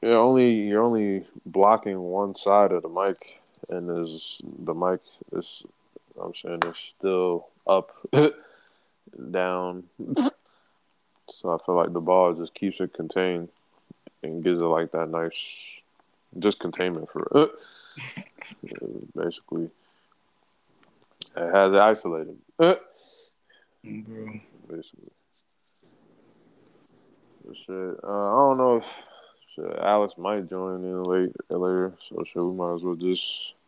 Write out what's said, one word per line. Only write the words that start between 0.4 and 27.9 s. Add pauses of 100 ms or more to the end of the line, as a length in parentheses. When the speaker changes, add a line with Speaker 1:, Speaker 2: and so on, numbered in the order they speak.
Speaker 1:
you're
only (220)
blocking
one
side
of
the
mic, (300)
and
is, (180)
the
mic (320)
is, (580)
I'm
saying,
it's (180)
still (200)
up, (160)
<laughs>
down. (340)
So
I
feel
like
the
ball
just
keeps
it
contained (760)
and
gives
it,
like,
that
nice, (1080)
just
containment
for
it. (1600)
<laughs>
Basically, (1700)
it
has
it
isolated. (220)
<laughs> (1040)
Speaker 2:
Mm,
bro. (440)
Speaker 1:
Basically. (2250)
But (100)
shit,